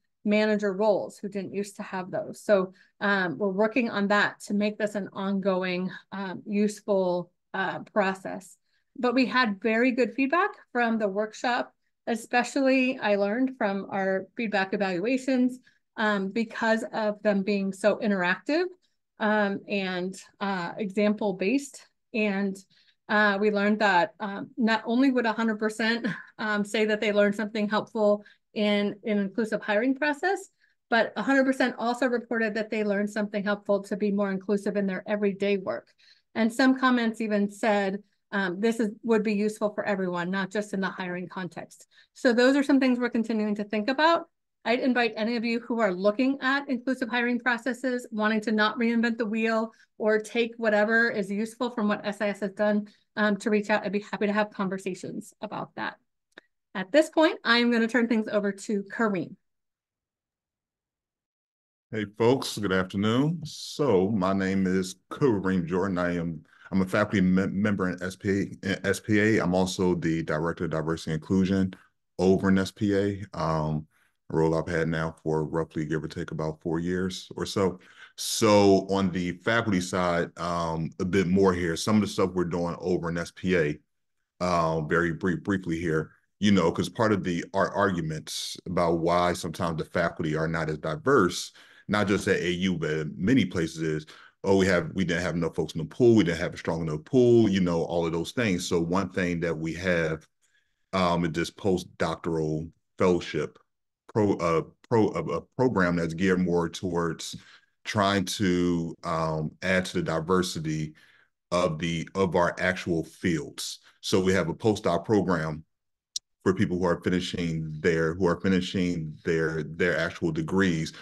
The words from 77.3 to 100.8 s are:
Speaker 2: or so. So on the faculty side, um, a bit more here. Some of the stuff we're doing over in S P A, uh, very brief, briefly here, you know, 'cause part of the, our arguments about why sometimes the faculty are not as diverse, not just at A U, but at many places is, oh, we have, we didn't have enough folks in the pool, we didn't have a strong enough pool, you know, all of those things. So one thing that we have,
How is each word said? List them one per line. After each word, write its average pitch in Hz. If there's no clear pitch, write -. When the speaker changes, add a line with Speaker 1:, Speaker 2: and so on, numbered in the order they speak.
Speaker 2:
or 90
so. 92
So 101
on 95
the 90
faculty 113
side, 90
um, 82
a 92
bit 92
more 95
here. 87
Some 107
of 104
the 95
stuff 95
we're 90
doing 85
over 85
in 85
S 85
P -
A, 78
uh, 85
very 85
brief, 80
briefly 92
here, 78
you 101
know, 85
'cause 82
part 110
of 92
the, 85
our 95
arguments 85
about 87
why 87
sometimes 85
the 78
faculty 82
are 80
not 80
as 78
diverse, 82
not 104
just 98
at 92
A 90
U, 90
but 78
at 78
many 120
places 82
is, 78
oh, 98
we 95
have, 87
we 92
didn't 85
have 87
enough 82
folks 78
in 85
the 78
pool, 117
we 104
didn't 82
have 82
a -
strong 82
enough 78
pool, 120
you 95
know, 85
all 85
of 80
those 82
things. 95
So 87
one 92
thing 87
that 82
we 80
have, 82